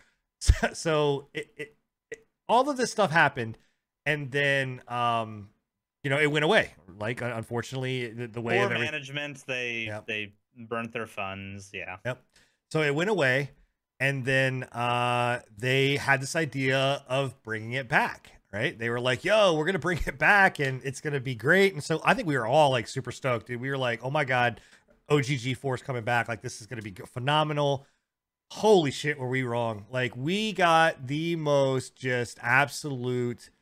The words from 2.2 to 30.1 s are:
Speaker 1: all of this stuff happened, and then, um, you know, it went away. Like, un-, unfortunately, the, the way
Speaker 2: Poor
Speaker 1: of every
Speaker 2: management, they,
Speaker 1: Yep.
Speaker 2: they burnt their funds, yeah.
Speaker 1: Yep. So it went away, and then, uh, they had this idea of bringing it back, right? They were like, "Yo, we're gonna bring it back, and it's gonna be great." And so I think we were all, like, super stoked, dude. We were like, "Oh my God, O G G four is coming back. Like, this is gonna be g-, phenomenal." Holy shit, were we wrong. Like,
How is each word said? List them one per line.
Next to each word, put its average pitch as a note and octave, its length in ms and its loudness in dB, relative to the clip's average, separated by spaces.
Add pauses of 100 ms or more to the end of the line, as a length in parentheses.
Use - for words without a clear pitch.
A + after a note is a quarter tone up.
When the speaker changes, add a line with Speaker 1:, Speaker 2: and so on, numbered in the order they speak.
Speaker 1:
all B3 180 4
of C#4+ 100 -2
this A#3+ 140 -2
stuff F#3+ 200 2
happened, C#3 460 2 (480)
and D3 260 -4
then, C3+ 560 0
um, A2+ 600 -4 (540)
you C#3+ 80 -4
know, C#3 80 0
it D3+ 120 4
went D3+ 140 2
away. - 260 4 (280)
Like, A#2 240 -4
un-, A#2+ 80 -4
unfortunately, B2 800 -6
the, A#2+ 180 -10
the A2+ 140 -10
way A#2 160 0
Speaker 2:
Poor B2 100 2
Speaker 1:
of A#2+ 60 -2
every A2+ 120 -2
Speaker 2:
management, C#3+ 640 -8
they, B2 400 -4
Speaker 1:
Yep. G#2+ 180 -8
Speaker 2:
they G#2+ 280 -6 (220)
burnt A#2 380 -8
their A2+ 140 -6
funds, G2 680 -10
yeah. F2+ 320 -12
Speaker 1:
Yep. B2+ 160 -6 (500)
So D#3 120 0
it C#3+ 100 2
went E3 160 0
away, C#3+ 420 2 (480)
and C3+ 240 0
then, C3 420 2
uh, A#2+ 760 0 (160)
they C3+ 400 2
had C3+ 240 2
this C#3 140 -8
idea C3+ 720 0
of C3+ 340 -2
bringing A2 320 -6
it C3 160 -6
back, - 440 -2 (200)
right? A2+ 240 -2
They A2+ 140 -4
were A#2+ 80 -2
like, B2+ 240 0
"Yo, G3+ 320 4
we're D3+ 100 0
gonna F#3 140 0
bring E3 260 -2
it C#3 140 -6
back, F#3+ 400 6
and C3 240 -2
it's C3+ 180 -8
gonna C#3+ 180 -4
be C3 140 -6
great." F3 400 4
And D3 100 -8
so D#3+ 220 -2
I - 80 6
think A3+ 140 0
we D3 100 2
were A#2 80 0
all, C#3+ 240 6
like, B2 180 0
super - 240 -8
stoked, A#2+ 360 -2
dude. A#2+ 120 -8
We C3 100 -6
were C#3 80 -2
like, A#2+ 260 -2
"Oh C3 80 -4
my D3+ 140 0
God, B2 360 2 (480)
O D3 120 4
G C3+ 160 -2
G B2 180 -4
four C3 180 -4
is A#2+ 80 -6
coming B2 220 -6
back. A#2 240 2
Like, A2+ 160 -6
this - 180 -10
is G#2+ 60 -18
gonna G#2+ 160 -10
be G#2 80 -10
g-, F#2 200 -16
phenomenal." C#3+ 760 0 (640)
Holy G3+ 400 4
shit, D3 260 -4
were B2+ 100 -6
we C3 140 0
wrong. A#2 480 -2
Like, B2+ 260 -2